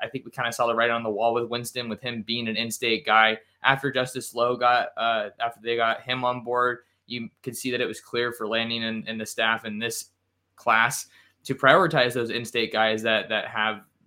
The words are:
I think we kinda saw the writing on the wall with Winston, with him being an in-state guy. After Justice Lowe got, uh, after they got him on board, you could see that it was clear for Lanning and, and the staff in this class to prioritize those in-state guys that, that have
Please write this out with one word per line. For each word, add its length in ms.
I 80
think 160
we 60
kinda 220
saw 140
the 80
writing 220
on 60
the 80
wall 220
with 160
Winston, 400
with 120
him 220
being 260
an 80
in-state 500
guy. 320
After 280
Justice 440
Lowe 220
got, 320
uh, 320
after 220
they 140
got 260
him 220
on 200
board, 360
you 240
could 140
see 140
that 100
it 60
was 140
clear 320
for 140
Lanning 380
and, 240
and 100
the 60
staff 400
in 140
this 320
class 500
to 100
prioritize 580
those 160
in-state 440
guys 320
that, 260
that 160
have 360